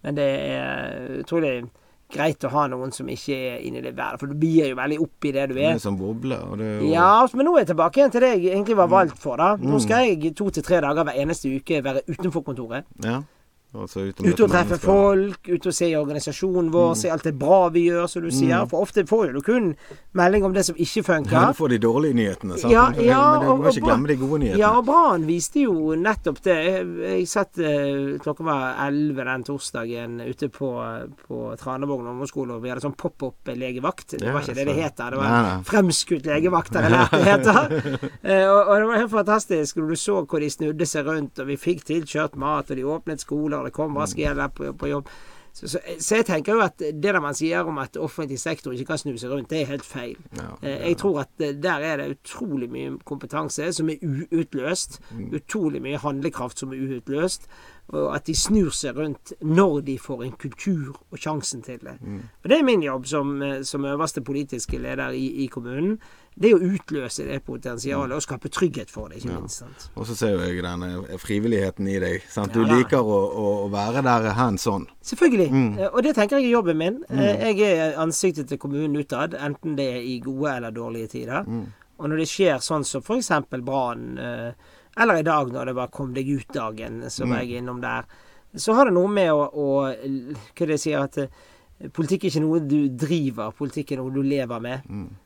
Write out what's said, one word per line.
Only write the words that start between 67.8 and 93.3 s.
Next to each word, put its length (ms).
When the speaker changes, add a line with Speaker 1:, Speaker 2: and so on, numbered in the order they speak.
Speaker 2:
Mm. 40
Speaker 1:
og 60
skape 280
trygghet 400
for 200
det, 80
ikke 160
Speaker 2:
Ja. 60
Speaker 1:
minst, 180
sant? 400
Speaker 2:
Og 80
så 100
ser 220
jo 20
jeg 240
den, 200
eh, 340
frivilligheten 720
i 120
deg, 300
sant? 240
Du 80
Speaker 1:
Ja, 60
da. 100
Speaker 2:
liker 200
å, 380
å, 320
å 40
være 320
der 300
hands 340
on. 200
Speaker 1:
Selvfølgelig. 480
Speaker 2:
Mm. 280
Speaker 1:
Eh, 120
og 120
det 120
tenker 240
jeg 140
er 80
jobben 160
min. 320
Speaker 2:
Mm. 100
Speaker 1:
Eh, 360
jeg 40
er 180
ansiktet 500
til 120
kommunen 360
utad, 380
enten 420
det 200
er 60
i 180
gode 360
eller 160
dårlige 380
tider. 360
Speaker 2:
Mm. 200
Speaker 1:
Og 100
når 80
det 100
skjer 340
sånn 240
som 160
for 160
eksempel 440
Brann, 580
eh, 320
eller 200
i 60
dag 280
når 140
det 100
var 120
Kom 260
deg 140
ut-dagen, 800
så 180
var 120
Speaker 2:
Mm. 100
Speaker 1:
jeg 140
innom 180
der, 220
så 200
har 100
det 80
noe 140
med 220
å, 240
å, 420
hva 120
det 120
sier, 240
at, 140
eh, 100
politikk 360
er 40
ikke 120
noe 180
du 300
driver, 640